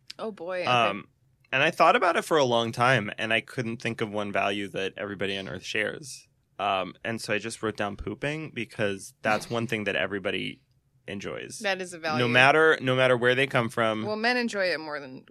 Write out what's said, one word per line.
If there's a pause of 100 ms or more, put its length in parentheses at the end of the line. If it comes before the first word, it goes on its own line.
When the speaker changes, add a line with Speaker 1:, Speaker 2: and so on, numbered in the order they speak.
(200)
Speaker 1:
Oh,
boy.
Okay.
Speaker 2:
Um, (440)
and
I
thought
about
it
for
a
long
time,
and
I
couldn't
think
of
one
value
that
everybody
on
Earth
shares. (320)
Um, (100)
and
so
I
just
wrote
down
pooping
because (100)
that's
one
thing
that
everybody (460)
enjoys.
Speaker 1:
That
is
a
value.
Speaker 2:
No
matter,
no
matter
where
they
come
from.
Speaker 1:
Well,
men
enjoy
it
more
than